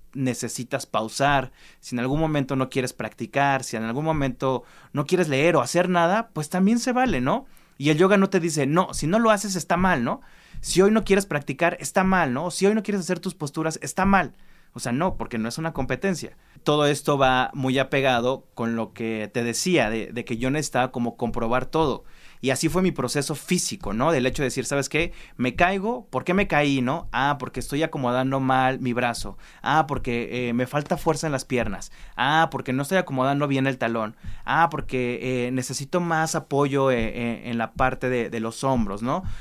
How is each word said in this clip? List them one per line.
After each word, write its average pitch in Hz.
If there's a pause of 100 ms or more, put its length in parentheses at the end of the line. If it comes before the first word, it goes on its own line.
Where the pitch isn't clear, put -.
(120)
necesitas 127
pausar, 131 (280)
si -
en 120
algún 135
momento 143
no 131
quieres 127
practicar, 131
si -
en 110
algún 120
momento 139 (280)
no 143
quieres 175
leer 151
o 131
hacer 170
nada, 180
pues 151
también 196
se 254
vale, 233
¿no? 170 (320)
Y 143
el 151
yoga 190
no 196
te 190
dice, 156
"No, 165
si -
no 185
lo 226
haces 202
está 175
mal", 180
¿no? 170 (400)
Si -
hoy 202
no 220
quieres 196
practicar, 147
está 185
mal, 175
¿no? 165
Si 185
hoy 208
no 220
quieres 202
hacer 175
tus 180
posturas, 160
está 160
mal. 190 (400)
O 117
sea, 123
no, 160
porque 113
no 110
es 117
una 160
competencia. 131 (280)
Todo 147
esto 143
va 127
muy 131
apegado 131
con 117
lo 113
que 110
te 120
decía, 120
de, 110
de 117
que 117
yo 127
necesitaba 131
como 120
comprobar 117
todo. 156 (360)
Y 127
así 135
fue 165
mi 185
proceso 139
físico, 127
¿no? 123
Del 131
hecho 131
de 131
decir, 123
"¿Sabes 143
qué? 165 (240)
Me 127
caigo. 190
¿Por 127
qué 175
me 202
caí, 147
no? 135
Ah, 139
porque -
estoy 143
acomodando 135
mal 131
mi 127
brazo. 117 (240)
Ah, 151
porque, 120
eh, 120
me 123
falta 147
fuerza 156
en 151
las 131
piernas. 104 (240)
Ah, 151
porque 131
no 135
estoy 185
acomodando 143
bien 135
el 131
talón. 113 (280)
Ah, 160
porque, 127
eh, 123
necesito 135
más 160
apoyo, 139
eh, 127 (180)
eh, 117
en 117
la 113
parte 131
de, 123
de 113
los 113
hombros, 110
¿no? 147 (180)